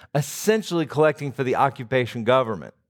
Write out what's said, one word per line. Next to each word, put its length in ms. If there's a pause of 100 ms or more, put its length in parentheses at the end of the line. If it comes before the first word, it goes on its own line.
(160)
essentially 720
collecting 480
for 100
the 140
occupation 640
government 500 (160)